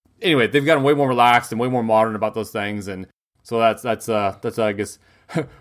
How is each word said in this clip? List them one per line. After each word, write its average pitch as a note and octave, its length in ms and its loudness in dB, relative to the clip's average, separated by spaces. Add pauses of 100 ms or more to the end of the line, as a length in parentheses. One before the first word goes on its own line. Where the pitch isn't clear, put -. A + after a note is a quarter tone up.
(220)
Anyway, C#3+ 240 2
they've C#3 180 2
gotten D3 200 2
way C#3+ 100 4
more C#3+ 140 0
relaxed A#2+ 440 4
and A2+ 80 -4
way B2 80 -2
more B2+ 140 -2
modern A2 320 2
about G#2+ 180 -4
those G#2+ 180 -6
things, G#2 380 -6
and F#2 180 -10 (360)
so A#2 160 -4
that's, A2+ 240 2
that's, A2+ 260 -6
uh, G2+ 320 -2
that's, A#2 180 -8
I G#2+ 140 0
guess, G2+ 260 -8 (300)
<laughs> - 100 -6 (220)